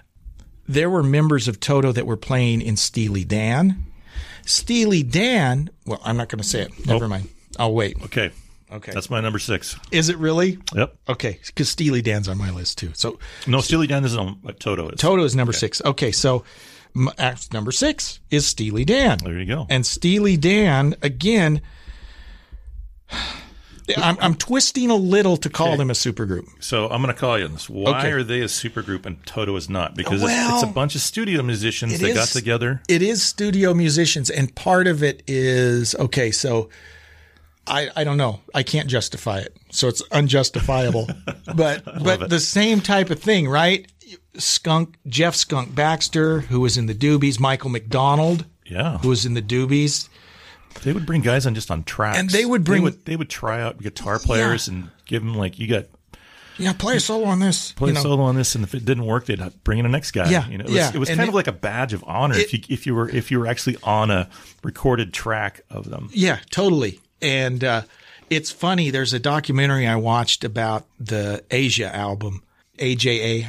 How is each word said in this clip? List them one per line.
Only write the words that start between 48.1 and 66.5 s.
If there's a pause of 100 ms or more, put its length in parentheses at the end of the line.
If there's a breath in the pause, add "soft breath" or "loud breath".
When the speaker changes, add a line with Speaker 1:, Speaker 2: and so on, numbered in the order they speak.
Speaker 2:
Yeah.
Speaker 1:
who
was
in
the
Doobies. (760 loud breath)
Speaker 2:
They
would
bring
guys
on
just
on
tracks.
Speaker 1:
And
they
would
bring
Speaker 2:
They
would,
they
would
try
out
guitar
players
Speaker 1:
Yeah.
Speaker 2:
and (160)
give
them,
like,
you
got (760 loud breath)
Speaker 1:
Yeah,
play
a
solo
on
this,
Speaker 2:
play
Speaker 1:
you
Speaker 2:
a
Speaker 1:
know.
Speaker 2:
solo
on
this,
and
if
it
didn't
work,
they'd (220)
bring
in
the
next
guy.
Speaker 1:
Yeah,
Speaker 2:
You
know,
it
was,
Speaker 1:
yeah.
Speaker 2:
it
was
Speaker 1:
And
Speaker 2:
kind
Speaker 1:
it
Speaker 2:
of
like
a
badge
of
honor
if
Speaker 1:
it
Speaker 2:
you,
if
you
were,
if
you
were
actually
on
a (360 loud breath)
recorded
track (100)
of
them.
Speaker 1:
Yeah, (120)